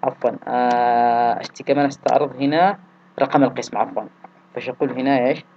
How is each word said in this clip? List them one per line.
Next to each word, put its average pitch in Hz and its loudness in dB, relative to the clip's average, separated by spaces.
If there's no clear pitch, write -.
عفوا، 127 -2
آه، 120 2
أشتي - -14
كمان 143 2
أستعرض 127 -2
هنا 170 2
رقم 139 4
القسم، 120 -4
عفوا، 107 -4
فش 123 -8
أقول 127 -4
هنا 127 0
إيش؟ 156 -2